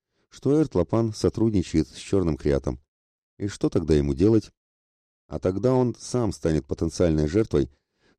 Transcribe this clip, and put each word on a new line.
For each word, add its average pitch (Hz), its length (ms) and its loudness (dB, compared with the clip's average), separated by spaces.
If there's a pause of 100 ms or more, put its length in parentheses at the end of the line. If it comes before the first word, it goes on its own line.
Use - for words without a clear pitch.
(280)
что 143 320 -2
Эртлапан 110 520 0
сотрудничает 95 760 0
с - 80 -20
Чёрным 87 400 -2
Креатом. 67 440 -2 (580)
И 101 100 -6
что - 200 -4
тогда 80 260 0
ему 71 200 2
делать? 104 380 2 (760)
А 73 120 -10
тогда 98 360 0
он 123 240 0
сам 117 340 -4
станет 78 340 -2
потенциальной 82 600 0
жертвой, 78 440 0 (480)